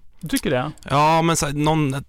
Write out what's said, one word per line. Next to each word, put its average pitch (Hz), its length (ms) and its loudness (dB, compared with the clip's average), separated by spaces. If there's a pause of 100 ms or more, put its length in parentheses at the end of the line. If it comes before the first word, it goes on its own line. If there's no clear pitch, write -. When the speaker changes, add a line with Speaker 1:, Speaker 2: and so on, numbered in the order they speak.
(200)
Speaker 1:
Du 165 80 -10
tycker 233 240 -4
det? 135 200 -2 (180)
Speaker 2:
Ja, 151 320 4
men 165 160 2
så - 80 -2
här, 143 80 -4
någon, 151 400 0 (160)